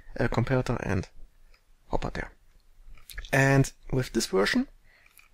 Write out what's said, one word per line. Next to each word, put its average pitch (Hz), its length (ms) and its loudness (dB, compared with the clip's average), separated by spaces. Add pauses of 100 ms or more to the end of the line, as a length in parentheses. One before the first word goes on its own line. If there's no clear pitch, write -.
(180)
uh, 120 120 2
comparator 127 540 0
and 95 260 -2 (840)
hopper - 220 -2
there. - 180 -8 (1000)
And 135 400 4 (180)
with 131 220 -2
this - 140 0
version, 208 420 0 (640)